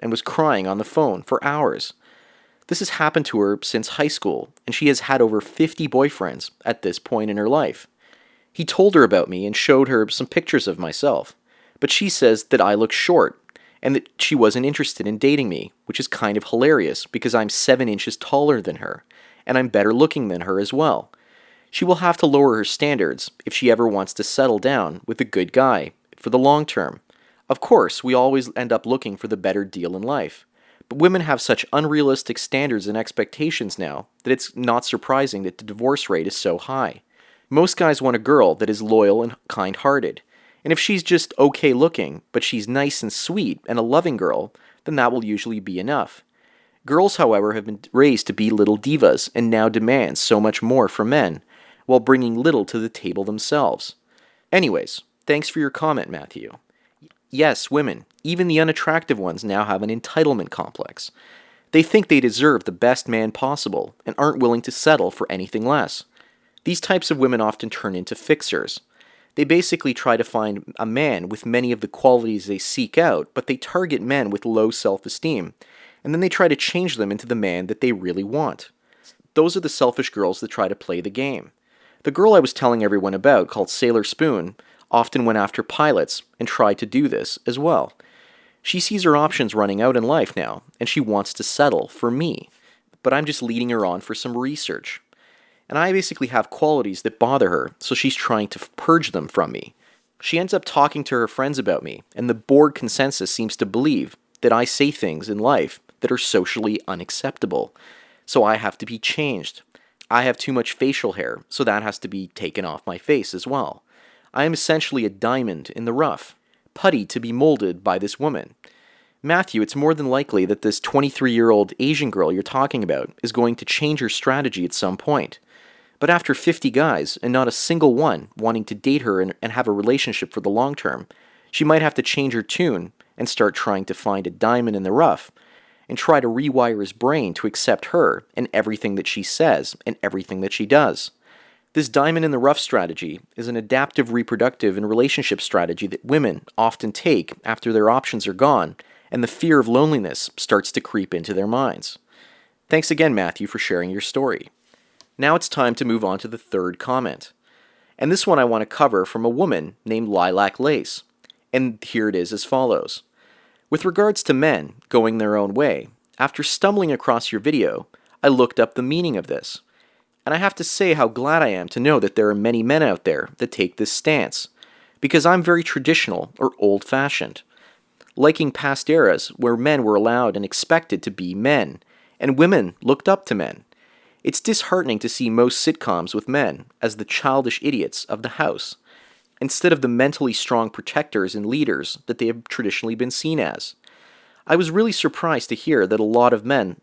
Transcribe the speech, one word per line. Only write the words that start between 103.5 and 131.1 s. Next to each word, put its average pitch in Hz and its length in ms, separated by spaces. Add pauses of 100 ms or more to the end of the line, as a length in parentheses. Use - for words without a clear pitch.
to 110 80
believe 117 500 (240)
that 117 120
I 120 120
say 139 260
things 92 380
in 104 100
life 107 400 (220)
that - 100
are 127 80
socially 107 680
unacceptable. - 880 (500)
So - 160
I 110 140
have 110 220
to 110 80
be 117 120
changed. - 640 (480)
I 120 120
have 127 140
too - 160
much 120 200
facial 131 400
hair, 69 360
so - 140
that 107 220
has 107 160
to 101 80
be 95 200
taken 92 360
off 78 200
my 90 140
face 135 360
as 90 120
well. 127 380 (480)
I 139 120
am 165 80
essentially 151 520
a 104 60
diamond 107 600
in 117 160
the 117 60
rough, 131 440 (360)
putty 143 340
to - 120
be 117 140
molded 117 500
by 95 160
this 101 220
woman. 131 340 (680)
Matthew, 170 360
it's 104 140
more 143 180
than 151 160
likely 127 360
that 98 180
this 104 160
twenty-three-year-old 117 1040
Asian 139 320
girl 87 200
you're 95 120
talking 131 400
about 76 260 (140)
is 113 80
going 117 240
to - 80
change 151 340
her 123 100
strategy 131 560
at 85 80
some 95 240
point. 139 440 (580)
But 147 120
after 170 220
fifty 147 380
guys, 117 540
and 123 80
not 127 160
a 113 40
single 156 440
one 131 400
wanting 113 300
to - 100
date 135 260
her 98 180
and, 95 220
and 113 80
have 120 160
a 107 60
relationship 110 600
for 107 80
the 92 80
long 127 280
term, - 320 (420)